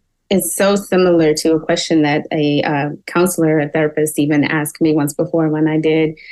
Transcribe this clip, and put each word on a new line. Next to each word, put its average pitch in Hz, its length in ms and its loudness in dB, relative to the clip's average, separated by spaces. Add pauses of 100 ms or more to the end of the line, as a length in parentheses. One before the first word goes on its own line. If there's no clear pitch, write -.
(280)
it's 180 280 -2
so 202 180 2
similar 180 600 2
to 160 180 0
a 160 80 2
question 165 420 0
that 151 300 0
a, 147 300 0
uh, 147 260 -2 (180)
counselor, 165 540 0
a 147 80 -2
therapist 151 500 -2
even 147 240 0
asked 151 380 -4
me 156 120 2
once 147 220 0
before 165 340 -2
when 156 200 0
I 156 100 0
did, 156 400 0 (140)